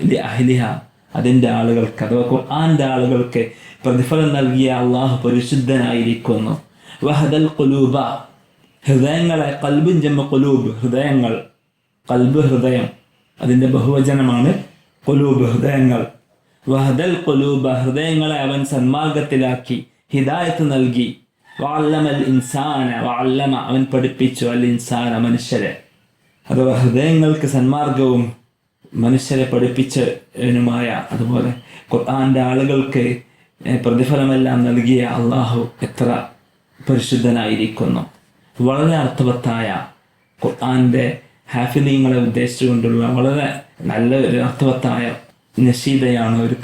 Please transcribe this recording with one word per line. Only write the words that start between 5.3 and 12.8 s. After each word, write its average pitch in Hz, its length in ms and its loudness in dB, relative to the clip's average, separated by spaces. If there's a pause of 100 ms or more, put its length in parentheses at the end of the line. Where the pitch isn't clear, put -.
വഹദൽ 147 420 2
ഖുലൂബ, 135 500 2 (880)
ഹൃദയങ്ങളെ, 151 640 2 (160)
ഖൽബുൻ 156 360 2
ജമ്മു 143 220 0
ഖുലൂബ്, 135 520 2
ഹൃദയങ്ങൾ, 123 600 0 (760)
ഖൽബ്, 127 320 2
ഹൃദയം. 127 640 0 (340)